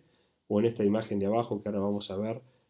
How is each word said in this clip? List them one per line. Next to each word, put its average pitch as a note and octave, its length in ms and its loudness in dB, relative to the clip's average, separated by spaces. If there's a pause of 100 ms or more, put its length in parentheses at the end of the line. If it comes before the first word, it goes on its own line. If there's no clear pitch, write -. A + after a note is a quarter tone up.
(480)
o G#2 120 2
en A2+ 80 4
esta A2+ 180 0
imagen G#2+ 320 2
de G2 80 0
abajo A2 340 0
que G#2 100 -6
ahora G#2 100 -2
vamos G2+ 320 -2
a F#2+ 60 -6
ver, A2 240 -4 (280)